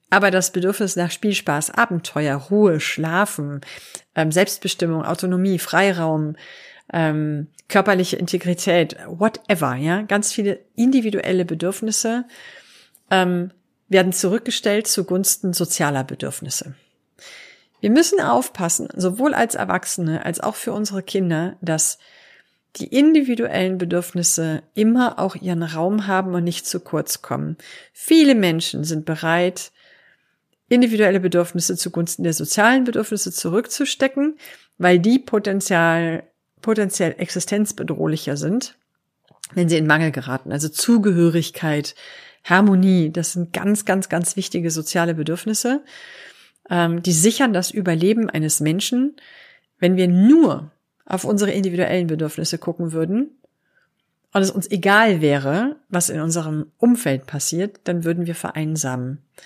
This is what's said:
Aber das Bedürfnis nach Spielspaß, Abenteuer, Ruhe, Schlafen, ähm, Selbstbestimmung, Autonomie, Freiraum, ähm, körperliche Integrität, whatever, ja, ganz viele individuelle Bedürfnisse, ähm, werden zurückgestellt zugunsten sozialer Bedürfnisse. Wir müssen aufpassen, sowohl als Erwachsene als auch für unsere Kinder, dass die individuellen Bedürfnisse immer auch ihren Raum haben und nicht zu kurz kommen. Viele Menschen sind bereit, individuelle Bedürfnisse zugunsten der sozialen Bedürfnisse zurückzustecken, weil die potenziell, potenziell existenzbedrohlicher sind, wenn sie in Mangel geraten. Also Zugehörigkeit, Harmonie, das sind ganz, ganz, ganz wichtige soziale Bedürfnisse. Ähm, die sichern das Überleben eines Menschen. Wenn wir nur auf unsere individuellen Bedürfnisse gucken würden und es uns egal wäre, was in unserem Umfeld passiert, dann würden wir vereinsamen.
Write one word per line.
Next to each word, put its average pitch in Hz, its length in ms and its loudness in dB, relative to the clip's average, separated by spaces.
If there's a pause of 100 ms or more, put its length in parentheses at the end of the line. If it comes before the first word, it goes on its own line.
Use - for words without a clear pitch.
Aber 196 220 4
das 185 220 0
Bedürfnis 190 420 -2
nach 175 160 -2
Spielspaß, 175 640 -2
Abenteuer, 151 640 -2
Ruhe, 190 420 2
Schlafen, 156 840 -4 (520)
ähm, 156 160 0
Selbstbestimmung, 170 760 -2
Autonomie, 180 540 -2
Freiraum, 160 800 0 (560)
ähm, 151 560 -2 (200)
körperliche 190 480 2
Integrität, 175 800 0 (100)
whatever, 170 680 -2
ja, 165 280 -2
ganz 208 300 -2
viele 202 280 -2 (160)
individuelle 220 680 2
Bedürfnisse, 208 800 -4 (840)
ähm, 180 420 0 (360)
werden 185 240 4
zurückgestellt 214 720 -2
zugunsten 185 680 -2
sozialer 143 520 -2
Bedürfnisse. - 720 -10 (1040)
Wir 208 100 2
müssen 330 300 4
aufpassen, - 760 -2
sowohl 202 380 0
als 233 200 0
Erwachsene 180 720 -4
als - 160 -6
auch 214 140 -4
für - 180 -8
unsere 208 300 -4
Kinder, 175 580 -2
dass 160 380 -2 (800)
die - 100 -10
individuellen 240 920 2
Bedürfnisse 175 840 -2 (120)
immer 233 440 2
auch 190 180 -2
ihren 175 260 -4
Raum 175 440 -2
haben 190 280 -2
und 175 100 0
nicht 170 220 -4
zu 175 140 -6
kurz - 420 -6
kommen. 151 340 -6 (360)
Viele 302 420 4
Menschen 165 500 0
sind 156 220 -4
bereit, 170 680 -2 (960)
individuelle 214 520 4
Bedürfnisse 175 560 0
zugunsten 170 480 -4
der 165 80 0
sozialen 214 520 2
Bedürfnisse 220 480 -4
zurückzustecken, 269 1040 -2 (420)
weil 180 200 6
die 220 200 4
potenziell, 170 1040 0 (360)
potenziell 208 580 0
existenzbedrohlicher 160 1160 -4
sind, 165 400 -4 (800)
wenn 175 140 2
sie 165 80 4
in 156 100 2
Mangel 156 240 2
geraten. 127 420 -6
Also 147 160 -4
Zugehörigkeit, 170 1300 2 (500)
Harmonie, 185 680 6
das 165 200 -6
sind 175 200 -6
ganz, 208 320 -2
ganz, 190 240 0
ganz 170 280 -2
wichtige 175 340 -2
soziale 165 440 -2
Bedürfnisse. 208 680 -2 (840)
Ähm, 170 340 0
die 180 100 0
sichern 226 400 4
das 185 180 -2
Überleben 190 600 0
eines 156 300 -2
Menschen. 208 560 0 (600)
Wenn 180 180 4
wir 180 120 4
nur 233 640 6 (320)
auf - 200 -4
unsere 202 280 2
individuellen 180 560 0
Bedürfnisse 156 500 -4
gucken 165 340 -6
würden 185 380 -2 (1040)
und 196 100 2
es 190 80 2
uns - 200 -6
egal 202 500 4
wäre, 156 560 0 (120)
was 175 200 -2
in 156 120 -4
unserem 156 580 -4
Umfeld 233 480 2
passiert, 170 580 -4
dann 175 200 -2
würden 170 220 0
wir 170 80 -6
vereinsamen. 139 840 -6 (280)